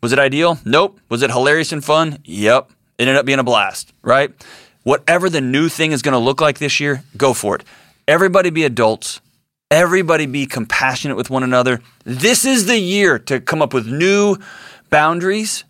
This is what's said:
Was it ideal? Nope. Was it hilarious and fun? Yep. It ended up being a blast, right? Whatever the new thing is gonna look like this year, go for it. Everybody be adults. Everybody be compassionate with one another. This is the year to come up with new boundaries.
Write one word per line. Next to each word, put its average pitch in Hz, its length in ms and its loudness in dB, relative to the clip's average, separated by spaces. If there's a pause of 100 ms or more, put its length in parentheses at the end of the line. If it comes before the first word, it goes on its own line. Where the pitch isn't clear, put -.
Was 120 100 -2
it 135 60 2
ideal? 143 460 2
Nope. 160 340 0 (100)
Was 117 140 -2
it 135 80 0
hilarious 143 400 2
and 147 140 -8
fun? 156 400 0
Yep. 104 480 0 (260)
It - 40 0
ended 131 140 2
up 139 100 0
being 135 120 0
a 131 60 0
blast, 107 480 -2 (100)
right? 135 300 2 (520)
Whatever 170 460 0
the 160 100 -2
new 135 280 0
thing 160 240 -2
is 131 100 -4
gonna 135 160 0
look 131 220 0
like 151 180 0
this 147 220 -4
year, 143 240 -4 (120)
go 135 160 2
for 101 240 -4
it. - 80 -8 (440)
Everybody 180 420 2
be 160 140 -2
adults. 113 560 -2 (500)
Everybody 165 560 2
be 135 180 -4
compassionate 131 720 -4
with 117 140 -6
one 131 120 -2
another. 127 380 0 (240)
This 156 400 0
is 247 220 0
the 233 120 0
year 185 420 0
to 131 200 -4
come 156 220 -2
up 143 100 -2
with 120 140 -2
new 190 500 2 (540)
boundaries. 175 800 0